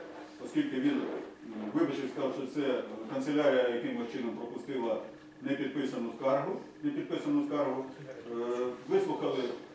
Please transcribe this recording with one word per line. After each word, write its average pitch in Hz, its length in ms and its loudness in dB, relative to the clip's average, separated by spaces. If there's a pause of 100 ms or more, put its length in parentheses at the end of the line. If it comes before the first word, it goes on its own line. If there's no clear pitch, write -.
(440)
оскільки 135 360 2
він, 139 120 4 (100)
м, - 720 -6
вибачив, 139 380 2
сказав, 139 260 0
що 135 80 -4 (140)
це 123 220 2 (320)
канцелярія 135 540 6
якимось 120 440 -2
чином 117 240 -2
пропустила, 117 640 -2 (420)
не 139 120 0
підписану 127 640 -2
скаргу, - 340 4 (300)
не 147 80 2
підписану 147 560 2
скаргу. 135 380 2 (480)
Е, - 20 -4 (540)
вислухали 151 540 2 (320)